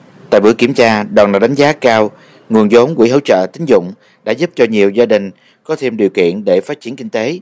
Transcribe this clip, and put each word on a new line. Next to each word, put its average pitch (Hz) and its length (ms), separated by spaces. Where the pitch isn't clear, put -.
Tại 104 120
buổi 107 120
kiểm 120 200
tra, 113 300
đoàn 104 280
đã 98 80
đánh 123 160
giá 143 180
cao 110 380
nguồn 110 220
vốn 127 240
quỹ 117 140
hỗ 135 100
trợ 92 340
tín 170 120
dụng 95 260
đã 107 80
giúp 151 240
cho 123 140
nhiều 101 200
gia 113 160
đình 101 260
có 156 120
thêm 123 220
điều 101 120
kiện 95 360
để 92 160
phát 147 200
triển 120 140
kinh 113 140
tế, 127 320